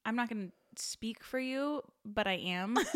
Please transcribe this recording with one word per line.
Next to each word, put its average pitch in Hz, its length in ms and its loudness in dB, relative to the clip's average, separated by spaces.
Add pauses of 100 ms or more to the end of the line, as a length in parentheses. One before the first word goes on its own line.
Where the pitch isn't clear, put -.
I'm 220 120 2
not 240 120 2
gonna 208 200 -4 (280)
speak - 480 -6
for - 140 -2
you, 269 440 0 (220)
but 208 240 0
I 185 60 4
am. 180 420 0 (180)